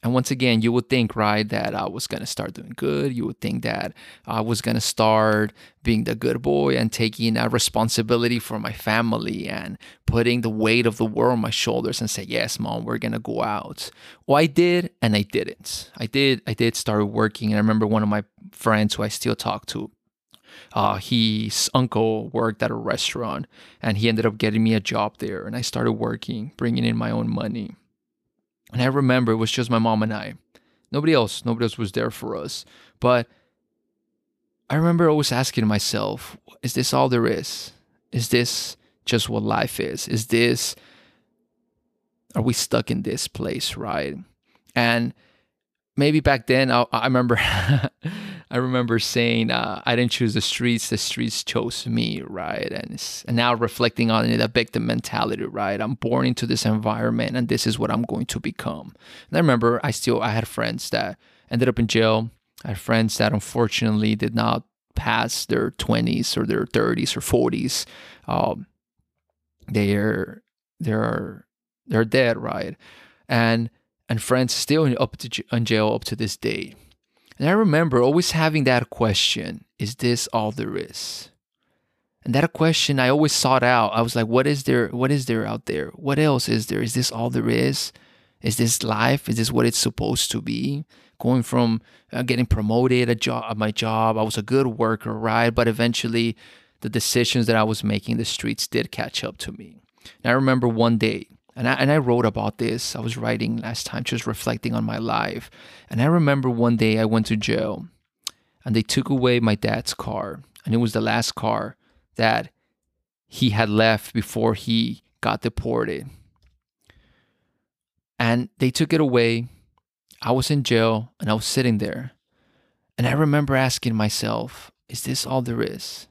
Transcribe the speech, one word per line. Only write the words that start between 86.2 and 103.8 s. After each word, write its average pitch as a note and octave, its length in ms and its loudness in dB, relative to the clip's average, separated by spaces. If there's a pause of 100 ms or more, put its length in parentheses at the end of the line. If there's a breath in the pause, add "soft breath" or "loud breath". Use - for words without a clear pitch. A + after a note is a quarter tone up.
is A2+ 180 0
there? G#2 160 -2
Is A#2 100 -4
this B2+ 160 0
all A#2 220 -4
there A#2 180 0
is? B2 440 0 (480 soft breath)
Is - 160 -2
this A#2 260 0
life? A2+ 460 0
Is A2 80 0
this A2+ 140 0
what A#2+ 140 4
it's A#2 220 0
supposed A2+ 440 -2
to A2 100 -4
be?" A#2+ 420 -4 (340 soft breath)
Going B2 260 2
from, A#2 380 2 (300 soft breath)
uh, B2 120 -4
getting B2 240 0
promoted A#2+ 600 4
at A#2 140 0
jo-, A#2 280 -4
at A2+ 60 -4
my G#2+ 160 0
job, A2 460 0
I A2 60 2
was A2 140 -2
a G#2+ 180 -6
good C3+ 120 4
worker, A2+ 460 -2
right? A2+ 380 2
But A#2 160 2
eventually, A#2 680 0 (460 loud breath)
the G#2+ 80 -6
decisions A#2 560 2
that A2+ 100 4
I A2 80 4
was A2 200 -2
making G#2+ 300 -2
in A#2 40 -2
the A#2 80 -2
streets - 420 -4
did A#2 240 -2
catch - 320 -6
up - 140 -10
to - 140 -12
me. - 260 -18 (460 loud breath)
And A#2 80 0
I - 20 4
remember C3 340 4
one A#2 300 4
day, G#2+ 300 0 (280)
and B2 140 -2
I, C3+ 40 2
and C3+ 180 2
I D3+ 60 6
wrote B2 280 2
about G#2+ 320 -2
this. A#2 380 -4
I C3 60 -8
was A#2 160 -4
writing A2+ 400 -2
last A2+ 280 -8